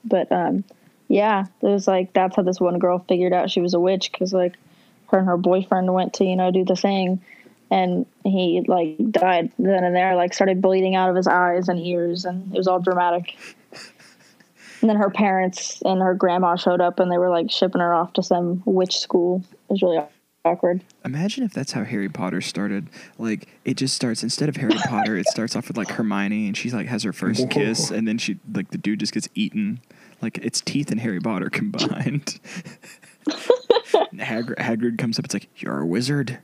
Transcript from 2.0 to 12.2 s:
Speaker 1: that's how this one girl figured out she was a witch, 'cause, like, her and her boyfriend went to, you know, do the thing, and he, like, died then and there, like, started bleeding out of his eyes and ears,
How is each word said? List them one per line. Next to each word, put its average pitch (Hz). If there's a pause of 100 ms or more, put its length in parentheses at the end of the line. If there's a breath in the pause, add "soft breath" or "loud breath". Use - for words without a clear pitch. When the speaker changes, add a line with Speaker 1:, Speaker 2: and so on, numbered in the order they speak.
Speaker 1:
that's 190
how 214
this 185
one 175
girl 180
figured 180
out 180
she 185
was 180
a 175
witch, 190
'cause, 190
like, 180 (560 soft breath)
her 196
and 190
her 180
boyfriend 185
went 185
to, 196
you 185
know, 185
do 185
the 185
thing, 190 (480 loud breath)
and 180 (160)
he, 180
like, 170 (140)
died 180
then 185
and 180
there, 185
like, 180
started 190
bleeding 190
out 185
of 175
his 185
eyes 180
and 180
ears, 175